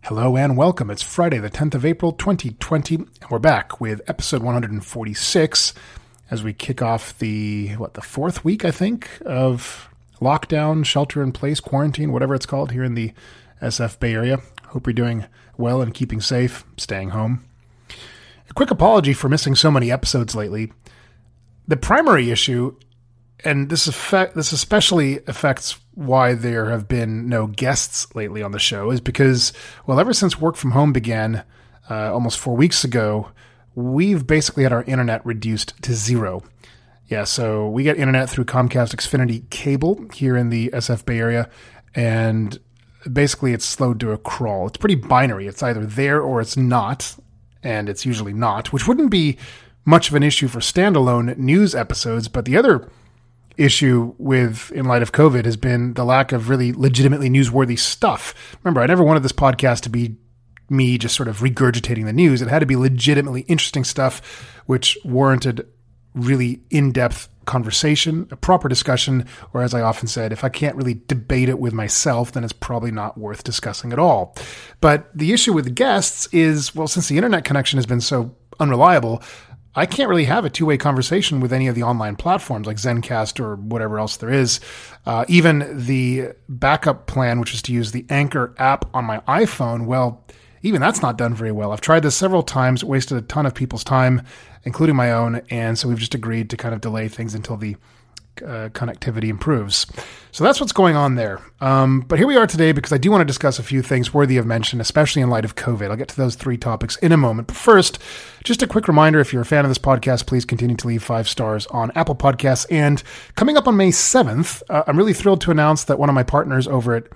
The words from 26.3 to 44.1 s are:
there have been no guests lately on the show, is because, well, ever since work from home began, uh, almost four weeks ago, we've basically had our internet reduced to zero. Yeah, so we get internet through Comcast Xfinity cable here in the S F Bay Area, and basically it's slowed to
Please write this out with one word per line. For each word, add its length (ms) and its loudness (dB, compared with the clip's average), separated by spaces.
there 360 -2
have 180 -4
been 400 -2
no 200 -2
guests 680 -4
lately 260 -8
on 120 -8
the 60 -8
show, 320 -2
is 100 0
because, 500 2
well, 140 2
ever 140 2
since 260 0
work 160 2
from 160 -2
home 220 4
began, 500 -2
uh, 240 -4
almost 260 -2
four 160 -4
weeks 300 2
ago, 440 0
we've 500 0
basically 380 2
had 80 4
our 120 0
internet 420 -2
reduced 480 -4
to 100 -2
zero. 500 -2
Yeah, 180 -4
so 420 -2
we 160 -2
get 140 2
internet 320 2
through 160 -2
Comcast 500 0
Xfinity 540 -2
cable 640 -2
here 240 0
in 120 0
the 220 -2
S 180 -6
F 160 -2
Bay 140 -2
Area, 300 -2
and 640 0
basically 400 0
it's 140 -4
slowed 340 -2
to 140 -4